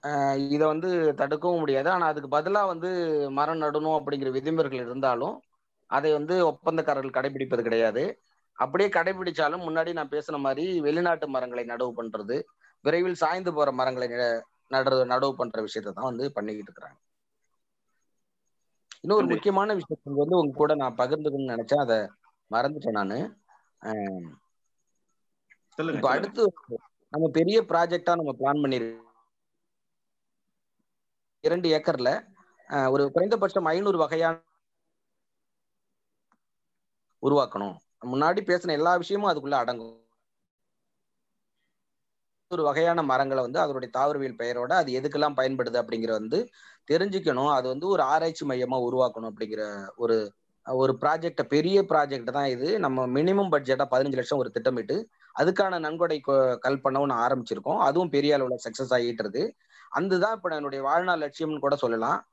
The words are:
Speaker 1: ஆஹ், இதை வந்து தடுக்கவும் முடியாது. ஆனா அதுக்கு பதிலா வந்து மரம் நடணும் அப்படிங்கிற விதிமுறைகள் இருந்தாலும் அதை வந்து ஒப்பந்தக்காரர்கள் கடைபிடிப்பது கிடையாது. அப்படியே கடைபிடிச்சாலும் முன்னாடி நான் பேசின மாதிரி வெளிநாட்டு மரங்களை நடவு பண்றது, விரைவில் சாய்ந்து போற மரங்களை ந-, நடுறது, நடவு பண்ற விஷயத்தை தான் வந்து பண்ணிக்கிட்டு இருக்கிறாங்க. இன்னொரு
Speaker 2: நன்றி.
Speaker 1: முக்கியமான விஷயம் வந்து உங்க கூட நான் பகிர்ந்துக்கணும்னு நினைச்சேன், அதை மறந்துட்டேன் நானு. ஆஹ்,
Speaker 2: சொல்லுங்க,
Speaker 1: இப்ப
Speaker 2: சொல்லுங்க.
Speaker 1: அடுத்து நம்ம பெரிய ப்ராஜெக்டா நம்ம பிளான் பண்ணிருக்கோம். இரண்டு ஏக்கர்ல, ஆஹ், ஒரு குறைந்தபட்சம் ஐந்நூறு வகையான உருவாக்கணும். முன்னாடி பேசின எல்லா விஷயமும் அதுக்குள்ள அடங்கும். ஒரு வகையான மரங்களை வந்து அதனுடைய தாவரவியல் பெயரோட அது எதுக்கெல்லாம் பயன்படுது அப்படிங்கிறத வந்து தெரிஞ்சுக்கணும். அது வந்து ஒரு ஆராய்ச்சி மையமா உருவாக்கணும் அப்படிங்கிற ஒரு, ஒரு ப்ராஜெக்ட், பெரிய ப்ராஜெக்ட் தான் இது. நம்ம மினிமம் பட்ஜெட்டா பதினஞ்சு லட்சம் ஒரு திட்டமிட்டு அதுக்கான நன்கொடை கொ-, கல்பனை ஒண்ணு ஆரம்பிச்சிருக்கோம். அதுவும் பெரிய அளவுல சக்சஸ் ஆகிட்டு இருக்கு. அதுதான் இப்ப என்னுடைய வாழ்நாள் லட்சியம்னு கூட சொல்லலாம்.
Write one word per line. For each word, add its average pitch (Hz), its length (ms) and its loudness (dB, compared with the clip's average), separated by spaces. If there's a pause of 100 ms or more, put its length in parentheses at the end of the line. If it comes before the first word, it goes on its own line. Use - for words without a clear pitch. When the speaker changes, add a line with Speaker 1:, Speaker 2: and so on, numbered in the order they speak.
Speaker 1:
ஆஹ், 139 340 0 (120)
இதை 147 180 2
வந்து 160 220 0 (240)
தடுக்கவும் 151 460 0
முடியாது. 143 300 2
ஆனா 180 160 2
அதுக்கு 147 240 -2
பதிலா 165 360 2
வந்து 175 240 -4 (400)
மரம் 147 320 0
நடணும் 151 360 0
அப்படிங்கிற 139 340 -4
விதிமுறைகள் 135 540 -2
இருந்தாலும் 131 500 -2 (540)
அதை 147 240 2
வந்து 151 220 0 (100)
ஒப்பந்தக்காரர்கள் 147 720 0
கடைபிடிப்பது 131 460 -2
கிடையாது. 113 400 2 (540)
அப்படியே 180 320 2
கடைபிடிச்சாலும் 175 760 -2
முன்னாடி 160 300 -2
நான் 156 180 -6
பேசின 143 260 -4
மாதிரி 139 280 -2 (160)
வெளிநாட்டு 160 460 0
மரங்களை 127 360 -4
நடவு 120 300 -4
பண்றது, 113 420 -6 (500)
விரைவில் 175 300 0
சாய்ந்து 175 380 -2
போற 147 180 2
மரங்களை 127 380 -2
ந-, 120 340 -2 (280)
நடுறது, 131 340 4
நடவு 131 300 2
பண்ற 113 260 -4
விஷயத்தை 104 320 -6
தான் 110 140 -6
வந்து 123 240 -4
பண்ணிக்கிட்டு 107 380 -8
இருக்கிறாங்க. - 280 -20 (2000)
இன்னொரு 202 240 2
Speaker 2:
நன்றி. - 120 2
Speaker 1:
முக்கியமான 202 380 0
விஷயம் 147 480 -4
வந்து 170 160 4
உங்க 147 180 2
கூட 151 200 4
நான் 127 200 -2
பகிர்ந்துக்கணும்னு 139 580 -2
நினைச்சேன், 117 300 0
அதை 113 160 2 (520)
மறந்துட்டேன் 123 480 -2
நானு. 101 200 -2 (640)
ஆஹ், 98 440 -6 (1500)
Speaker 2:
சொல்லுங்க, 160 260 -6
Speaker 1:
இப்ப 135 100 0
Speaker 2:
சொல்லுங்க. - 20 4
Speaker 1:
அடுத்து 165 340 0 (720)
நம்ம 156 180 2
பெரிய 170 300 4
ப்ராஜெக்டா 170 540 0
நம்ம 151 180 -4
பிளான் 139 280 0
பண்ணிருக்கோம். 117 400 -2 (2500)
இரண்டு 170 260 2
ஏக்கர்ல, 151 420 2 (580)
ஆஹ், 135 220 2
ஒரு 139 200 4
குறைந்தபட்சம் 196 540 2
ஐந்நூறு 185 320 2
வகையான 165 380 2 (3000)
உருவாக்கணும். 113 520 0 (300)
முன்னாடி 151 360 0
பேசின 175 320 -2
எல்லா 156 220 2
விஷயமும் 196 340 -2
அதுக்குள்ள 143 280 -2
அடங்கும். 117 360 -4 (2500)
ஒரு 165 120 -2
வகையான 160 400 2
மரங்களை 135 400 2
வந்து 127 160 -4
அதனுடைய 135 320 -2
தாவரவியல் 135 460 0
பெயரோட 120 340 -4
அது 170 200 2
எதுக்கெல்லாம் 143 460 0
பயன்படுது 127 420 0
அப்படிங்கிறத 113 380 -2
வந்து 110 220 -2 (480)
தெரிஞ்சுக்கணும். 160 640 2
அது 131 160 2
வந்து 143 200 -4
ஒரு 165 160 4
ஆராய்ச்சி 160 420 0
மையமா 127 340 -2
உருவாக்கணும் 120 520 0
அப்படிங்கிற 107 320 -6 (320)
ஒரு, 113 220 2 (480)
ஒரு 131 280 2
ப்ராஜெக்ட், 156 540 -2
பெரிய 175 340 4
ப்ராஜெக்ட் 143 500 0
தான் 139 180 0
இது. 127 200 -2 (100)
நம்ம 131 280 0
மினிமம் 180 440 2
பட்ஜெட்டா 135 380 2
பதினஞ்சு 135 260 2
லட்சம் 127 240 -2
ஒரு - 120 -2
திட்டமிட்டு 120 460 -2 (380)
அதுக்கான 180 440 2
நன்கொடை 160 420 -2
கொ-, 131 380 4
கல்பனை 135 420 0
ஒண்ணு 135 160 0
ஆரம்பிச்சிருக்கோம். 120 640 0
அதுவும் 160 280 2
பெரிய 143 280 2
அளவுல 127 220 -2
சக்சஸ் 123 340 -4
ஆகிட்டு 120 300 0
இருக்கு. 104 200 -4 (460)
அதுதான் 185 480 0
இப்ப 175 180 -4
என்னுடைய 139 280 -6
வாழ்நாள் 165 380 2
லட்சியம்னு 147 440 -4
கூட 143 100 4
சொல்லலாம். 120 460 0 (120)